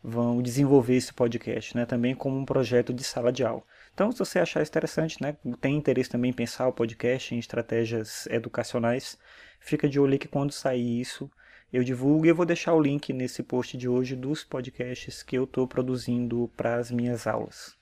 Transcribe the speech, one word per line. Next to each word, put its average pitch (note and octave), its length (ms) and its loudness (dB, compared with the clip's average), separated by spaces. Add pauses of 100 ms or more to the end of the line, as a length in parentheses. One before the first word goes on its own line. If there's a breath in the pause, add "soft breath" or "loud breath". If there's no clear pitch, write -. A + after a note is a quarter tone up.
vão A#2+ 400 0
desenvolver B2+ 540 6
esse - 180 0
podcast, A#2 600 -2
né, A#2+ 100 0
também B2 300 0
como C3+ 240 -4
um C3+ 60 -4
projeto B2 480 2
de B2 100 -6
sala B2 280 0
de C3 120 0
aula. A#2 180 -2 (320 loud breath)
Então, G3+ 160 0
se B3 80 -6
você - 220 0
achar E3 220 2
isso D#3 100 -2
interessante, D#3+ 500 -2
né, D3 140 -4 (240)
tem C#3 160 2
interesse C3+ 340 2
também B2 220 0
em - 20 -2
pensar B2 340 -2
o B2 60 2
podcast A#2+ 640 -2
em A#2 40 -2
estratégias A#2 880 -4
educacionais, A#2 920 -2 (420 loud breath)
fica D3+ 280 0
de C#3 120 2
olho C#3 180 6
que - 120 -6
quando C#3+ 240 -2
sair A#2+ 480 0
isso, - 280 -10 (440 soft breath)
eu B2+ 100 2
divulgo C3+ 420 2
e E3 40 10
eu E3 60 8
vou F3 100 2
deixar E3+ 280 0
o D#3+ 80 6
link C#3+ 300 0
nesse B2+ 320 -4
post B2 340 -2
de B2 120 -4
hoje B2+ 260 0
dos C3+ 300 -4
podcasts B2+ 760 -8
que - 160 -4
eu C3 80 2
tô C3 220 0
produzindo A#2+ 880 -2
pras A#2+ 340 -2
minhas A#2+ 380 -2
aulas. A2 540 -6